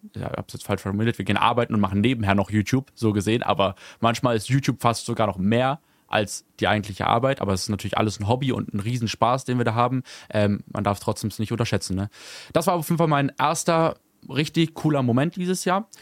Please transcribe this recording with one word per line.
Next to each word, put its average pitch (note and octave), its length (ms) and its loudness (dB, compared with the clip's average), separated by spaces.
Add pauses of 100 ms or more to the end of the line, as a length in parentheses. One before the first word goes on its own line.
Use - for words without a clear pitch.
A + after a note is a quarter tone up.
(140)
ja, F#2+ 160 -6
ich - 80 -8
hab's - 140 -10
jetzt - 120 -14
falsch G2 180 -2
formuliert, G#2 360 -2
wir G#2+ 60 -6
gehen G#2 120 0
arbeiten A#2 380 2
und G#2 60 2
machen G2+ 200 2
nebenher A2 360 2
noch G2+ 140 0
YouTube, G#2+ 440 0
so A2 180 0
gesehen, G#2 300 0
aber F#2+ 320 2 (260)
manchmal A#2 360 2
ist G2+ 120 -6
YouTube C3 320 0
fast A#2 240 0
sogar A2+ 220 0
noch F#2+ 100 -2
mehr A#2+ 440 0 (260)
als G#2 380 -2 (160)
die F#2+ 80 2
eigentliche G2+ 380 0
Arbeit, C3 340 2
aber G2 120 0
es F#2 100 -2
ist - 80 -6
natürlich G2+ 280 -4
alles G#2+ 220 0
ein G2 80 -2
Hobby C3 240 0
und G2+ 200 -4
ein G2+ 80 -2
Riesenspaß, A#2 640 -2
den B2 140 0
wir A#2+ 60 0
da A2+ 100 0
haben. B2+ 280 0 (280)
Ähm, G2+ 300 2 (120)
man G#2 120 -4
darf G2+ 160 0
trotzdem - 280 -4
es - 100 -8
nicht G#2+ 140 -4
unterschätzen, G#2 440 -2
ne? G2+ 120 -2 (440)
Das D#3+ 140 0
war F#3 80 4
auf E3 140 -2
jeden E3+ 100 2
Fall E3 100 4
mein C#3+ 300 2
erster E3 580 2 (320)
richtig D#3 460 0
cooler C#3 280 2
Moment B2+ 340 2
dieses F3+ 280 -2
Jahr. G3 240 0 (140)